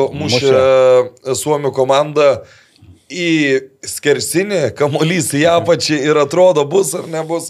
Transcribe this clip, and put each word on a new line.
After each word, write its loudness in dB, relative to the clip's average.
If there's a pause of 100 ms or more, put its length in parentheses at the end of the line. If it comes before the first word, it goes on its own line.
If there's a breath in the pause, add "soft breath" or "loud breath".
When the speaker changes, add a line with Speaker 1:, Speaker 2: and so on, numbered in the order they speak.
Speaker 1:
mušė -2
Speaker 2:
Mušė. 2
Speaker 1:
suomių -4
komanda 0 (800 loud breath)
į -6 (520)
skersinį, -2 (100)
kamuolys -2
į 0
apačią 0
ir 0
atrodo, 2
bus 0
ar -10
nebus. -8